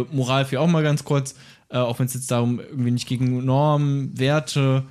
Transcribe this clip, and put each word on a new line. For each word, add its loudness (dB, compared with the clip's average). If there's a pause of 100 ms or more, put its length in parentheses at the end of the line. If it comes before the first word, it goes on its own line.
(120)
Moral, 0
für -2
auch 2
mal 2
ganz 0
kurz, -2 (340)
äh, -4
auch 0
wenn's -2
jetzt -6
darum 0
irgendwie -2
nicht -2
gegen -2
Normen, 2
Werte, 2